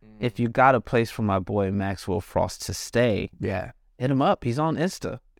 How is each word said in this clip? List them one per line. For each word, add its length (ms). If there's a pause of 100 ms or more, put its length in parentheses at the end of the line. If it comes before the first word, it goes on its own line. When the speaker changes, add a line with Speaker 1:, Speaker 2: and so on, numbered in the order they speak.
Speaker 1:
Mm. 200
Speaker 2:
if 180
you 80
got 280
a 60
place 300
for 120
my 160
boy 320
Maxwell 500
Frost 460
to 60
stay, 640
Speaker 1:
Yeah. 340 (260)
Speaker 2:
hit 120
him 120
up. 240
He's 120
on 200
Insta. 420 (200)